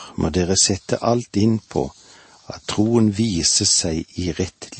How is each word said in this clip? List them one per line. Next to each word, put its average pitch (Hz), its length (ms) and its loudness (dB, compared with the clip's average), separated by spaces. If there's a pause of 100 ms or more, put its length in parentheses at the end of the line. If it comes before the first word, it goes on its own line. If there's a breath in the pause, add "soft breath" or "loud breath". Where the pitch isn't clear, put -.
(180)
må 82 160 0
dere 90 240 2
sette - 480 0
alt 120 320 0
inn 110 220 2 (100)
på 67 140 -2 (680 loud breath)
at - 160 -16
troen 110 480 2
viser 98 560 0
seg 80 480 -2
i 90 160 -2
rett - 460 -6